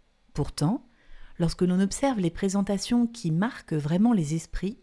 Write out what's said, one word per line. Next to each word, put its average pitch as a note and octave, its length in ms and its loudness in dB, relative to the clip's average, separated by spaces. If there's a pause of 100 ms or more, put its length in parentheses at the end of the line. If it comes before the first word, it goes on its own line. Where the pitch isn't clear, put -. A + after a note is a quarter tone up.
(340)
Pourtant, D3+ 520 0 (520)
lorsque E3 240 0
l'on F3+ 180 4
observe A3 400 0
les F3 80 2
présentations G3+ 800 0
qui A3+ 240 -4
marquent F#3+ 420 -2
vraiment F3 400 2
les D#3+ 220 0
esprits, - 480 -6